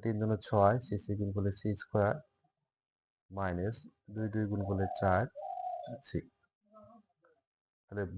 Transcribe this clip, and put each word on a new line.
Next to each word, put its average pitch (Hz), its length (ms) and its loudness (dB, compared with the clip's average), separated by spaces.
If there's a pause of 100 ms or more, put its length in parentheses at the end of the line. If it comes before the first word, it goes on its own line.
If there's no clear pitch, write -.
তিন 113 160 0
দুগুণে 110 180 2 (120)
ছয়, 104 260 6 (100)
সি 104 180 -4
সি - 160 -6
গুণ 101 160 0
করলে 101 240 0
সি 107 100 -2 (120)
স্কয়ার, 104 340 2 (1160)
মাইনাস 95 440 -2 (380)
দুই 110 200 -2
দুই 107 180 2
গুণ 101 180 0
করলে 95 160 2 (140)
চার, 95 240 4 (840)
সি। - 120 -6 (1700)
তাহলে 101 180 -6 (140)